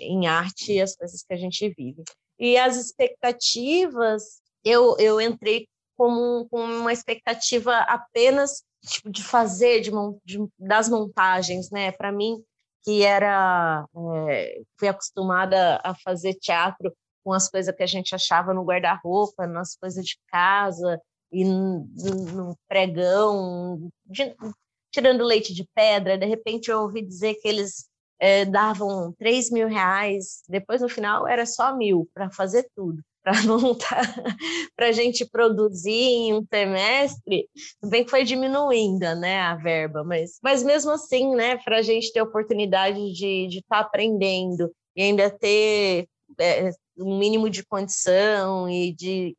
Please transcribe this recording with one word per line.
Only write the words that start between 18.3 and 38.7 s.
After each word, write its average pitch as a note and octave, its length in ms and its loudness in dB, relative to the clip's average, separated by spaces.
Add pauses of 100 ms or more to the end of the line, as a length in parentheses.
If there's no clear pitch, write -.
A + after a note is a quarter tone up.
no F#3 120 -2
guarda-roupa, F3+ 840 -2
nas E3+ 300 -8
coisas F#3 280 -10
de - 120 -8 (100)
casa, F3+ 760 0 (300)
e F#3 140 0
n-, F#3+ 500 0
no, F#3+ 200 -4 (180)
no F3+ 340 -10
pregão, F3+ 1200 0 (160)
de, A#3 300 -8 (560)
tirando B3+ 320 4
leite A3 320 2
de F3+ 180 -8
pedra, G3+ 460 2
de F#3+ 80 -2
repente A3+ 420 -4
eu A3 120 0
ouvi G#3+ 200 -4
dizer G3 340 -4
que G#3+ 120 -8
eles, G#3 400 -4 (320)
é, G3 260 6
davam G3 720 0
três A#3 340 0
mil A3+ 180 2
reais, G3 800 0
depois G3 320 -2
no B3 80 -2
final G#3+ 400 -2
era A#3 180 0
só B3+ 300 -2
mil F#3+ 360 2
pra F#3+ 180 -8
fazer G3 440 -2
tudo, E3+ 260 -8 (220)
pra F#3 100 2
<laughs> G#3+ 140 2
montar, A#3+ 680 0 (640)
pra A#3 160 2
gente A#3+ 320 0
produzir G#3+ 640 2
em A#3 440 2
um G#3+ 180 0
semestre, G#3 960 0 (320)
tudo G#3 100 -8
bem A#3+ 140 4
que A#3+ 60 -16
foi C4+ 140 4
diminuindo, A#3+ 920 0